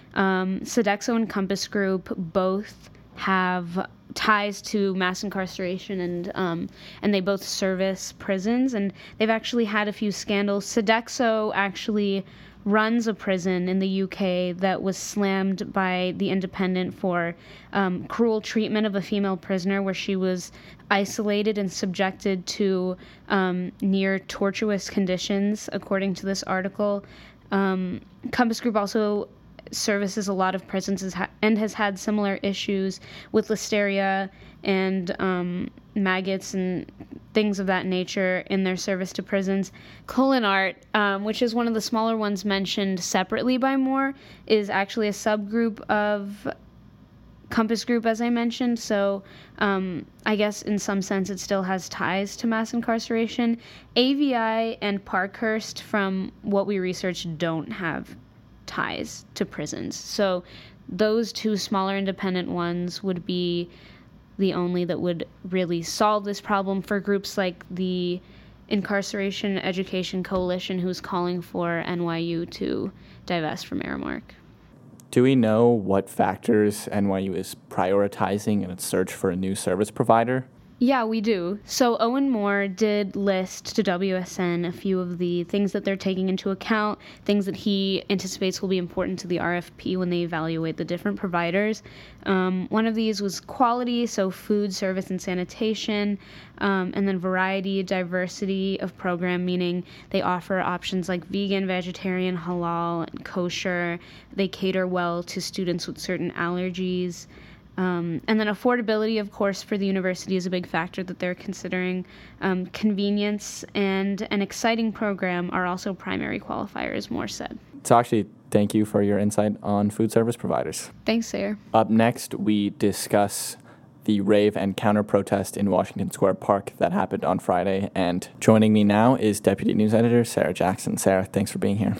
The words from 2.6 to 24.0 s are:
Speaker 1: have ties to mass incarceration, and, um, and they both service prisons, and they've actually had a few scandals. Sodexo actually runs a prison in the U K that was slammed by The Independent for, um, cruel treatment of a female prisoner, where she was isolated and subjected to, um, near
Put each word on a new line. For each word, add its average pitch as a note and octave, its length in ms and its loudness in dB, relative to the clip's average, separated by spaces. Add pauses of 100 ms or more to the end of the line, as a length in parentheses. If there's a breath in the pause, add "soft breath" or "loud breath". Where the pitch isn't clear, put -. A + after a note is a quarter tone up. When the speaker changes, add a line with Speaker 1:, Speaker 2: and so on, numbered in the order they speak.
Speaker 1:
have F3+ 760 0 (240)
ties G#3 480 0
to G3 320 0
mass F#3 300 0
incarceration, F#3+ 760 -6
and, F3 360 -4
um, F3 320 -2 (340 loud breath)
and G#3 100 2
they G3 60 4
both F#3+ 240 0
service F#3+ 680 -2
prisons, A#3 640 0
and G3+ 180 0 (260 loud breath)
they've A3 100 2
actually A3+ 360 0
had G#3 240 0
a G#3 40 -4
few G#3 200 -2
scandals. G3+ 540 0
Sodexo A3 920 2
actually G3 680 0 (420 loud breath)
runs A3 400 4
a A3 80 0
prison F#3 540 0
in F#3 100 2
the F#3+ 100 2
U F#3+ 200 0
K F3+ 440 0
that F#3 300 0
was F#3 160 -2
slammed G3 760 0
by F#3 460 0
The F#3+ 120 0
Independent F#3 640 0
for, F3 420 -2 (380 loud breath)
um, F#3 360 0
cruel A3+ 320 2
treatment G#3+ 460 0
of G3 100 0
a G3 40 0
female G3 360 0
prisoner, G3 460 0
where F#3+ 120 0
she F#3+ 220 -2
was F#3 360 0 (380 loud breath)
isolated G3+ 680 2
and F#3+ 140 -2
subjected F#3+ 760 -2
to, F#3 500 0 (320 loud breath)
um, F3+ 420 2 (100)
near F#3+ 380 2